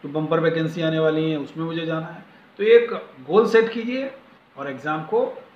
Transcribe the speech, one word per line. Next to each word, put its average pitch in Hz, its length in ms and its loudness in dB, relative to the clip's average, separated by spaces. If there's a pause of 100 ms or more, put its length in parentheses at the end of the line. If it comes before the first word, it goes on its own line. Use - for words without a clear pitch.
जो 147 40 -10
bumper 156 320 -2
vacancy 160 420 -2
आने 160 160 0
वाली 160 320 2
है, 156 80 -2
उसमें 151 260 -8
मुझे 165 220 -6
जाना 160 200 -6
है। - 180 -16 (340)
तो 202 60 -2
एक 233 280 6 (360)
goal 202 200 4
set 226 240 4
कीजिए 247 380 -6 (480)
और 143 120 -8
exam 151 320 -4
को 233 400 -2 (140)